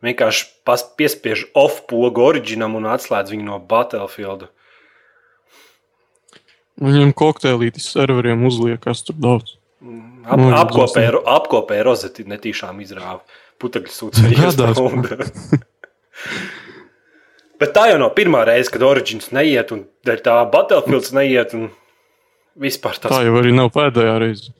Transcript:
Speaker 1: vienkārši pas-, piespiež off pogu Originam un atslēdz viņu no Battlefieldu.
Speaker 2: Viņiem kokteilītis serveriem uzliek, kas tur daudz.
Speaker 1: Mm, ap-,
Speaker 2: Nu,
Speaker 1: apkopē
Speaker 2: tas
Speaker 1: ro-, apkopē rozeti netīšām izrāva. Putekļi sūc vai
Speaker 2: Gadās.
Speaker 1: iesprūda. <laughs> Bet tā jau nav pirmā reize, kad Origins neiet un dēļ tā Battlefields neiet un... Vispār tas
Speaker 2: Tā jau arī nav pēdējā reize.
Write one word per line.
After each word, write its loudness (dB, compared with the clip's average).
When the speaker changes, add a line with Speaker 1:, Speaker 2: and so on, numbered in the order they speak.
Speaker 1:
vienkārši -2
pas-, -2
piespiež -4
off 2
pogu -2
Originam 0
un -6
atslēdz -4
viņu -10
no -10
Battlefieldu. -6
Speaker 2:
Viņiem 4
kokteilītis 0
serveriem 0
uzliek, -2
kas -6
tur -12
daudz. -2
Speaker 1:
Mm, -20
ap-, -2
Speaker 2:
Nu, 6
Speaker 1:
apkopē 2
Speaker 2:
tas 2
Speaker 1:
ro-, 0
apkopē 0
rozeti -2
netīšām -12
izrāva. -16
Putekļi -8
sūc -6
vai 6
Speaker 2:
Gadās. 4
Speaker 1:
iesprūda. -2
<laughs> -8
Bet -2
tā 6
jau 4
nav 0
pirmā 2
reize, 2
kad -4
Origins 0
neiet 0
un -10
dēļ -4
tā 2
Battlefields 0
neiet 0
un... -8
Vispār -8
tas -4
Speaker 2:
Tā 2
jau 2
arī 2
nav 4
pēdējā 0
reize. -4